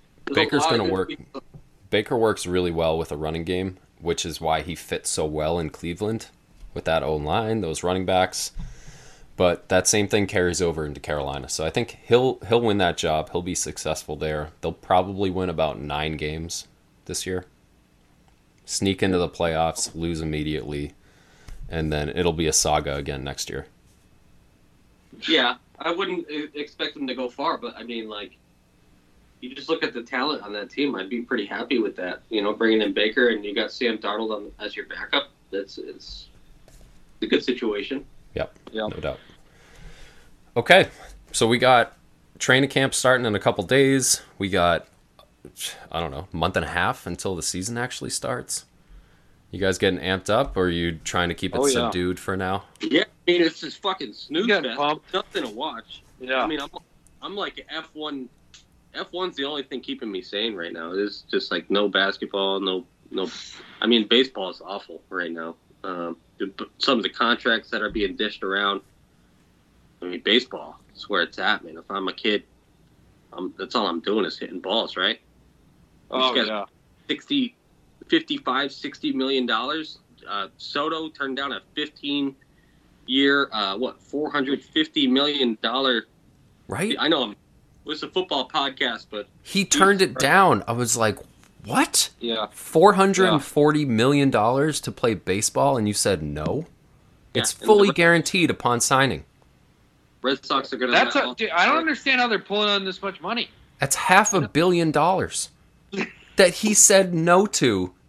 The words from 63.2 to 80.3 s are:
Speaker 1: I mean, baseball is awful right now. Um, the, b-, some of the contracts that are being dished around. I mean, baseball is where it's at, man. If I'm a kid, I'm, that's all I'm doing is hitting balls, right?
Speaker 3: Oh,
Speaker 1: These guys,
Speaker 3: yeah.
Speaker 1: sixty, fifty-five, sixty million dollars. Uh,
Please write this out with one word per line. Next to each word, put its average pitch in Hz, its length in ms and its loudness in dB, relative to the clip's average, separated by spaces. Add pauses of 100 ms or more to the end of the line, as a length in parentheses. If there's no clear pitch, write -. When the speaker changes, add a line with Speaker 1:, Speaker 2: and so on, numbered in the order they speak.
Speaker 1:
I - 60 -2
mean, 113 200 4
baseball 113 420 2
is - 160 -14
awful 90 440 -12
right 87 220 -4
now. 82 240 -10 (280)
Um, 87 340 -8 (220)
the, 101 80 -6
b-, - 180 -12 (140)
some 135 180 2
of 104 60 -2
the 95 60 -2
contracts 117 600 0
that 107 140 -4
are 104 80 -2
being 98 240 -2
dished 107 280 -4
around. 98 380 -2 (1200)
I 87 40 -10
mean, 90 160 -10
baseball - 580 0 (160)
is - 140 -18
where 95 120 0
it's - 180 -4
at, 101 240 -2
man. 80 140 -16
If - 120 -18
I'm 98 180 -4
a 87 60 -4
kid, 104 300 -2 (920)
I'm, 92 240 -10
that's 95 180 -6
all 107 120 0
I'm 85 120 -2
doing 101 260 0
is - 140 -8
hitting - 200 -10
balls, 95 380 -4
right? 98 220 -2 (920)
Speaker 3:
Oh, 127 240 0
Speaker 1:
These 120 120 2
guys, - 20 -4
Speaker 3:
yeah. 104 180 -6 (420)
Speaker 1:
sixty, 139 460 -4 (540)
fifty-five, 143 640 -2
sixty 147 420 -8
million 131 320 -2
dollars. 131 540 -4 (280)
Uh, 101 200 -6 (100)